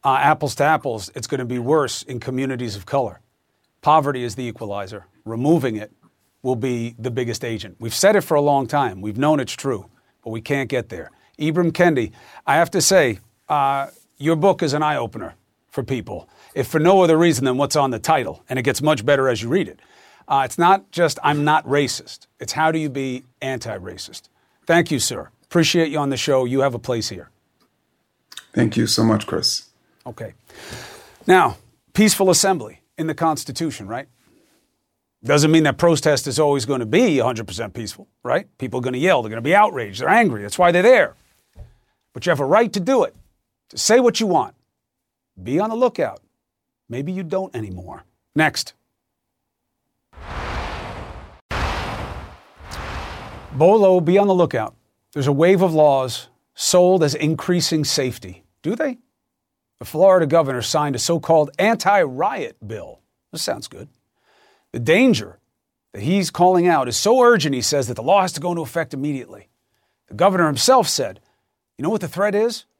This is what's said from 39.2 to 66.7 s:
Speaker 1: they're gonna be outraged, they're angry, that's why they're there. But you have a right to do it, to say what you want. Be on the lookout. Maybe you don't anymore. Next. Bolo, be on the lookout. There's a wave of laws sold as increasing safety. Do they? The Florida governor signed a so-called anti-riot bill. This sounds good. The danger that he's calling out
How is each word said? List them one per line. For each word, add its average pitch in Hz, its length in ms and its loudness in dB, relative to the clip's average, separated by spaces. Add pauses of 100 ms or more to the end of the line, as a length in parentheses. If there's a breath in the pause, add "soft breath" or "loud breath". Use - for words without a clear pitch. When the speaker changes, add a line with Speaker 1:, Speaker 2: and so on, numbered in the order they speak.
Speaker 1:
they're 107 80 -8
gonna 113 120 -10
be 156 140 2
outraged, 120 460 0
they're 139 80 -2
angry, 180 320 4
that's 101 180 -10
why 175 140 4
they're 180 100 4
there. 220 320 4 (960)
But 123 120 -12
you 175 60 0
have 143 100 0
a 139 40 0
right 208 280 2
to 202 80 -4
do 233 240 2
it, - 100 -12 (540)
to - 80 -14
say 233 240 4
what 240 180 2
you 220 80 0
want. 139 280 0 (840)
Be 127 180 -2
on 214 100 -2
the 220 60 -4
lookout. 214 460 -2 (680)
Maybe 139 220 -8
you 185 120 -6
don't 165 320 -6
anymore. 92 480 -12 (320)
Next. 151 380 -2 (4000)
Bolo, 185 460 6
be 175 180 4
on 202 100 4
the 190 80 2
lookout. 131 400 0 (380)
There's 139 140 -2
a 143 60 2
wave 170 280 4
of 175 120 2
laws 139 560 2 (240)
sold 180 500 4
as 147 120 0
increasing 160 680 0
safety. 120 600 -6 (180)
Do 190 140 -4
they? 262 240 -4 (800)
The 117 60 -16
Florida 180 400 4
governor 135 360 0
signed 147 340 -2
a 120 40 -6
so-called 160 580 2
anti-riot 185 1080 0
bill. - 360 -14 (300)
This 170 100 -10
sounds - 260 -8
good. - 220 -18 (840)
The 123 80 -8
danger 151 600 2 (540)
that 98 100 -12
he's 180 260 0
calling 180 380 4
out 143 200 2